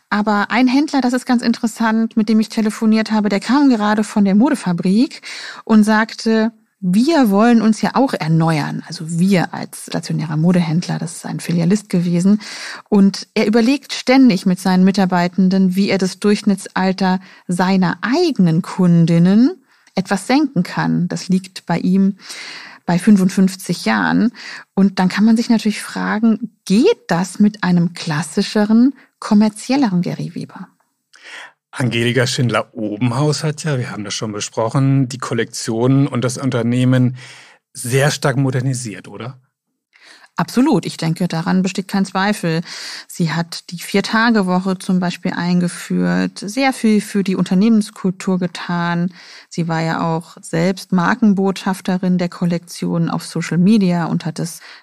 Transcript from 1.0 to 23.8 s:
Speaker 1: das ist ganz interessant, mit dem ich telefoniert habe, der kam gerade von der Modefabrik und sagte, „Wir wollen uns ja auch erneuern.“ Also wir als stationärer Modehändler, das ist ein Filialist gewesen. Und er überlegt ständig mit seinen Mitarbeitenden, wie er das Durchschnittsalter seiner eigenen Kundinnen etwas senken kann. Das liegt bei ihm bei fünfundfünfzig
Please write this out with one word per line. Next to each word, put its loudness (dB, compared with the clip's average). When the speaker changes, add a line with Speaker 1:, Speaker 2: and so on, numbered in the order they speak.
Speaker 1:
das 0
ist -2
ganz 0
interessant, -2
mit 0
dem 4
ich -2
telefoniert 0
habe, 2
der 0
kam 4
gerade 2
von 0
der 4
Modefabrik 2
und 4
sagte, 0
„Wir 2
wollen 6
uns 2
ja 0
auch 0
erneuern.“ 0
Also -12
wir 2
als -12
stationärer -4
Modehändler, 0
das -10
ist -16
ein -8
Filialist 0
gewesen. 2
Und 2
er 0
überlegt 0
ständig 4
mit 0
seinen 2
Mitarbeitenden, 2
wie 2
er 0
das -2
Durchschnittsalter 0
seiner 0
eigenen 2
Kundinnen 4
etwas -2
senken 0
kann. -2
Das -8
liegt -4
bei -2
ihm 2
bei 0
fünfundfünfzig 2